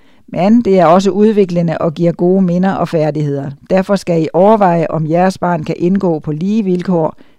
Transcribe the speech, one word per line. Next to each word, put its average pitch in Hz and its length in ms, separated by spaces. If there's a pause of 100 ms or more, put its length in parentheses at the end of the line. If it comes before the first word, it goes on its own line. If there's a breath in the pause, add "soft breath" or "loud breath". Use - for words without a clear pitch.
(260 soft breath)
men 220 360
det 190 180
er 170 60
også 190 240
udviklende 180 680
og 156 160
giver 170 180
gode 185 300
minder 180 300
og - 160
færdigheder. 151 640 (200)
Derfor 190 260
skal 170 260
I 147 100
overveje, 180 580
om 160 160
jeres 180 320
barn 175 260
kan 160 140
indgå 180 400
på 151 140
lige 196 320
vilkår 180 520 (220 soft breath)